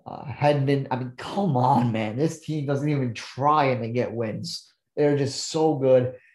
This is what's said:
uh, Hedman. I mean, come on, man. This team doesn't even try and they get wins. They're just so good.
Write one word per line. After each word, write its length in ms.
uh, 180
Hedman. 640
I 60
mean, 220
come 360
on, 380
man. 240
This 240
team 240
doesn't 240
even 240
try 540
and 160
they 80
get 200
wins. 600
They're 220
just 300
so 260
good. 400